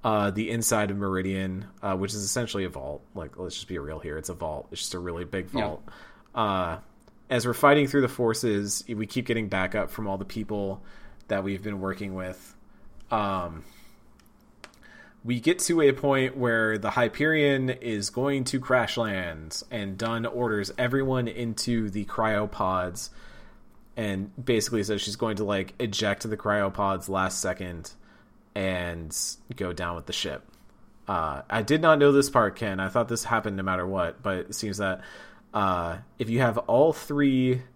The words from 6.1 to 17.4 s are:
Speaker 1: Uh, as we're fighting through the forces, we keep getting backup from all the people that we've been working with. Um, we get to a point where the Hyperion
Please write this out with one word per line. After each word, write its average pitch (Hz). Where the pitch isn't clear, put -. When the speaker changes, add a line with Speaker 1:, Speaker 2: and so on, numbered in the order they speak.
Speaker 1:
Uh, 95
as 120
we're 120
fighting 143
through 143
the 127
forces, 110
we 110
keep 120
getting 113
backup 95
from 110
all 98
the 98
people 101
that 98
we've 98
been 101
working 95
with. 92
Um, 95
we 120
get 165
to 165
a 143
point 135
where 113
the 98
Hyperion 139